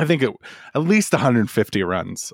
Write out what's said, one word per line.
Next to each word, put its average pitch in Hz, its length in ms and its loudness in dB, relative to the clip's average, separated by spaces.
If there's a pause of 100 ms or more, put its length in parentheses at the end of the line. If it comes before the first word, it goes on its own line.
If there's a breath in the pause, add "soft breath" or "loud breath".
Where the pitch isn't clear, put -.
I 160 40 0
think 151 180 2
it, 110 100 0 (440 loud breath)
at 147 60 0
least 202 300 2
a 170 40 2
hundred 120 340 2
fifty 104 320 -2
runs. 90 520 -6